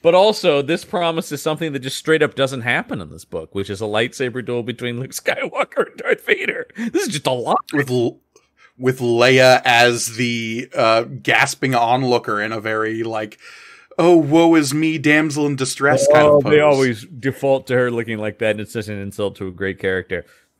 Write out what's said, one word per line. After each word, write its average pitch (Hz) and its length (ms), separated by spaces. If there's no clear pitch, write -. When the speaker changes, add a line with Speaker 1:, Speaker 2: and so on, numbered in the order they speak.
Speaker 1:
but 170 120
also, 185 480
this 160 220
promises 165 580
something 156 300
that 135 80
just 127 180
straight 160 240
up 147 120
doesn't 135 280
happen 131 380
in 80 100
this 80 140
book, 82 300
which 98 160
is 98 100
a 113 60
lightsaber 120 580
duel 120 180
between 120 380
Luke 131 120
Skywalker - 760
and - 100
Darth - 300
Vader. - 400
This 233 300
is - 20
just 151 180
a 139 60
lot. 127 400
Speaker 2:
With 135 180
L-, 123 280
with 127 220
Leia 127 640
as 120 520
the, 117 600
uh, 113 260
gasping 127 720
onlooker 120 680
in 110 120
a 113 80
very, 110 420
like, 110 360
"Oh, 175 180
woe 165 380
is 147 200
me, 160 240
damsel 147 480
in 143 100
distress" 135 560
kind 151 140
of 147 80
Speaker 1:
Oh, 147 60
they 151 80
Speaker 2:
pose. 147 160
Speaker 1:
always 123 300
default 135 640
to 127 60
her 123 160
looking 117 280
like 107 200
that, 110 140
and 104 80
it's 104 140
such 107 140
an 104 120
insult 98 360
to 95 120
a 92 40
great 95 280
character. 92 440